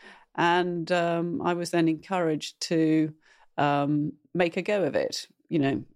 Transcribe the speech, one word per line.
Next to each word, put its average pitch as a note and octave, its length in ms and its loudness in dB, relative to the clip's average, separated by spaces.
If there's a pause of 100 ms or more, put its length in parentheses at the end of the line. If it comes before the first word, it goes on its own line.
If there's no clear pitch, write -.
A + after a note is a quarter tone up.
(360)
And, F3 560 0
um, E3+ 500 0
I F3 120 0
was F3 160 -4
then E3+ 180 2
encouraged D#3+ 800 -2
to, D#3 460 2 (420)
um, C#3+ 560 0 (220)
make F3 240 0
a F3+ 40 -2
go G3+ 220 0
of B2+ 100 -2
it, - 340 -2 (200)
you E3 100 0
know, C#3 240 0 (140)